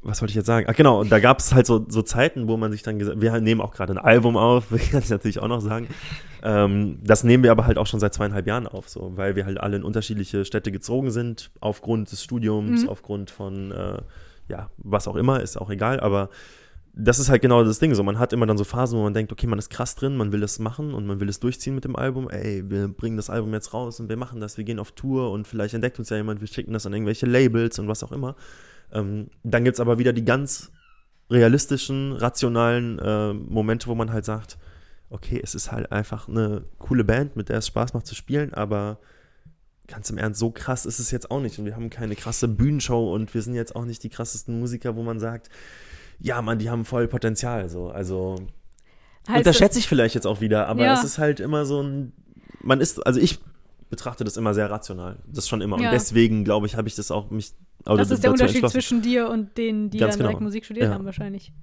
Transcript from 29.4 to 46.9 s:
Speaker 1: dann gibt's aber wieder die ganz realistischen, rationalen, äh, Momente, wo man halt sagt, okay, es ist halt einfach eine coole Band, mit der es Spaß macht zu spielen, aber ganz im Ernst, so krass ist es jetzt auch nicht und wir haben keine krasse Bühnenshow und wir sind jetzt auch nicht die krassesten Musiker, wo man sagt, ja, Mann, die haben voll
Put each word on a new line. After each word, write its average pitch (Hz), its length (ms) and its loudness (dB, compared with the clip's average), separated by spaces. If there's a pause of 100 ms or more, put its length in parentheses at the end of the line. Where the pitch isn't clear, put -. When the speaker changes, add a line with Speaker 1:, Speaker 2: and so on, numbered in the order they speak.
Speaker 1:
dann 117 200 0
gibt's 123 160 2
aber 120 180 2
wieder 120 160 2
die 117 120 -2
ganz 131 460 -2 (600)
realistischen, 135 840 4
rationalen, 117 840 0
äh, 107 340 0
Momente, 110 540 -2
wo 117 80 -4
man 113 160 -2
halt 110 140 -4
sagt, 110 340 -8 (500)
okay, - 340 -6
es - 120 -10
ist - 160 -8
halt - 200 -6
einfach - 360 -6
eine 107 360 -2 (140)
coole - 260 0
Band, 120 320 2
mit 107 140 -8
der 113 80 0
es 110 80 -2
Spaß 120 300 -2
macht 117 100 -4
zu - 80 -14
spielen, 147 400 -4
aber 104 460 -4 (880)
ganz - 240 -12
im - 80 -8
Ernst, 107 200 -4
so 113 120 0
krass - 340 -6
ist - 140 -6
es 120 100 -6
jetzt - 220 -6
auch 135 80 -2
nicht 120 180 -6
und 104 80 -8
wir 104 100 -8
haben 113 140 -8
keine 110 260 -8
krasse 113 320 -4
Bühnenshow 117 680 2
und 107 180 -4
wir 117 80 -2
sind 120 140 -6
jetzt 117 200 -8
auch 117 100 -8
nicht 117 180 -12
die 117 60 -8
krassesten - 500 -8
Musiker, 120 360 -6
wo 113 60 -8
man 117 180 -6
sagt, 113 300 -8 (680)
ja, 120 240 -4
Mann, 113 160 -2
die 107 100 -4
haben 117 160 -4
voll 120 220 0